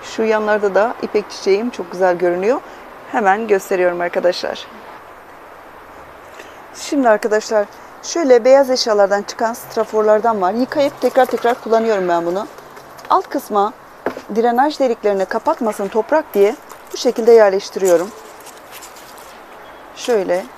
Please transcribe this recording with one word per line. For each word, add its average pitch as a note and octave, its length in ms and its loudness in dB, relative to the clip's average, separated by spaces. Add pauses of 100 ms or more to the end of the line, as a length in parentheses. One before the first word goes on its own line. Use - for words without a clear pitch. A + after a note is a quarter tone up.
Şu - 200 -6
yanlarda G#3+ 520 0
da G#3 260 2
ipek G#3 280 -4
çiçeğim G#3 400 0
çok F3+ 220 -12
güzel F3+ 260 0
görünüyor. F3+ 440 0 (500)
Hemen A3 360 0
gösteriyorum F3+ 540 0
arkadaşlar. F3 680 -2 (2000)
Şimdi C4+ 340 0
arkadaşlar G#3+ 560 0 (380)
şöyle B3+ 420 2
beyaz C4+ 240 6
eşyalardan G3+ 520 0
çıkan A3+ 320 -6
straforlardan G#3+ 880 0
var. F#3 120 0
Yıkayıp C#4 480 -2
tekrar B3+ 240 2
tekrar B3 360 -2
kullanıyorum A3 480 0
ben E3+ 160 0
bunu. F#3 220 -4 (640)
Alt F#4 200 0
kısma G#3+ 440 -2 (600)
drenaj A#3+ 440 0
deliklerini G#3 460 0
kapatmasın A3 600 -4
toprak C4+ 460 -2
diye G3+ 220 4 (380)
bu - 40 -12
şekilde A#3 340 2
yerleştiriyorum. G3 800 4 (1800)
Şöyle. F#3+ 500 -2 (120)